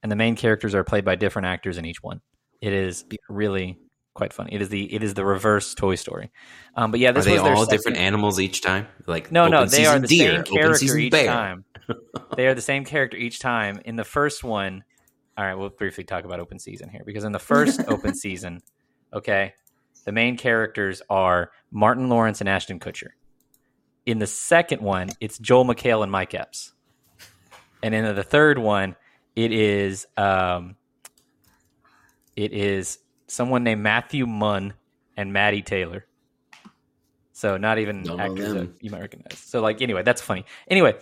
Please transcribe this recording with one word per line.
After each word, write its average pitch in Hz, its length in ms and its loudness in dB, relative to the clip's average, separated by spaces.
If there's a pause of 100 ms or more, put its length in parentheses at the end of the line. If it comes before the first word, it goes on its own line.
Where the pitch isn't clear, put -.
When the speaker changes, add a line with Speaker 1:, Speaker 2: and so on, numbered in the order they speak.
Speaker 1:
and 107 80 -2
the 104 40 0
main 113 200 2
characters 107 400 0
are 92 80 2
played 101 220 -2
by 95 100 2
different 95 320 -2
actors 90 320 -6
in 82 60 -10
each 85 180 -12
one. 90 180 -14 (400)
It 104 120 -2
is 95 320 -4 (220)
really 98 520 -4 (340)
quite - 200 -6
funny. - 200 -12
It 101 80 -4
is 95 80 -4
the, 101 240 -6
it 107 100 -4
is 101 100 -2
the 98 120 -2
reverse 98 480 2
Toy 95 220 0
Story. - 360 -10 (440)
Um, 113 160 0
but 117 80 0
yeah, 123 120 6
this 123 140 2
Speaker 2:
Are 98 40 4
they 101 60 6
Speaker 1:
was 98 80 4
their 95 120 6
Speaker 2:
all 110 100 6
different 107 180 2 (140)
Speaker 1:
second - 0 -
Speaker 2:
animals 98 420 2
each 95 220 -2
time? 95 260 0 (200)
Like, 82 240 -6
Speaker 1:
No, 170 160 6
no, 160 120 6
Speaker 2:
open 123 100 4
Speaker 1:
they 147 160 6
are 147 140 6
Speaker 2:
season - 40 0
Speaker 1:
the 120 40 -2
Speaker 2:
deer, 143 240 6
Speaker 1:
same 82 100 0
Speaker 2:
open - 120 -6
Speaker 1:
character 156 240 4
Speaker 2:
season 135 240 2
Speaker 1:
each 123 100 0
Speaker 2:
bear. 151 160 6
Speaker 1:
time. 101 380 -2 (220)
Speaker 2:
<laughs> 113 80 -4 (400)
Speaker 1:
They 127 120 2
are 131 80 4
the 120 60 -8
same 139 240 -4
character 139 320 -2
each 117 220 -8
time. 107 460 -2
In 113 100 -10
the 113 80 -6
first 143 400 -2
one, 98 400 -4 (540)
all 104 80 -4
right, 95 100 -4
we'll 98 140 -8
briefly 95 340 -8
talk 90 220 -8
about 87 140 -10
open 87 180 -14
season - 320 -18
here, 104 160 -20
because 104 200 -10
in 107 60 -4
the 101 80 -6
first 143 440 2
Speaker 2:
<laughs> - 40 -6
Speaker 1:
open 95 280 -2
season, 90 460 -10 (520)
okay, 98 400 -2 (520)
the 101 60 -6
main 117 260 0
characters 110 720 -2
are 92 420 2 (200)
Martin 120 380 2
Lawrence 113 300 2
and 98 100 -4
Ashton 95 300 -4
Kutcher. - 300 -12 (960)
In 117 140 0
the 104 80 0
second - 540 2
one, 95 280 -2 (100)
it's 110 180 -10
Joel 123 280 6
McHale 120 360 0
and 98 100 -2
Mike 95 220 -4
Epps. - 400 -12 (1120)
And 110 100 -2
in 110 220 0
the 98 80 -4
third 147 340 6
one, 101 380 0 (400)
it 113 160 2
is, 101 560 0 (100)
um, 92 580 0 (1600)
it 107 180 -4
is 98 440 -2 (300)
someone 123 360 -2
named 110 180 0
Matthew 120 440 0
Munn 104 480 -2 (420)
and 98 180 -8
Maddie 101 280 2
Taylor. 92 440 -6 (1300)
So 101 220 -2
not 110 220 0
even 104 240 -6
Speaker 2:
Don't 85 140 -8
know 98 60 -4
Speaker 1:
actors 98 300 -4
Speaker 2:
them. 90 140 -6
Speaker 1:
that - 160 -20
you 104 80 -12
might 90 100 -12
recognize. - 380 -18
So, - 220 -6
like, 110 200 0
anyway, 110 220 -2
that's 120 180 2
funny. 95 240 -6 (220)
Anyway, 175 340 6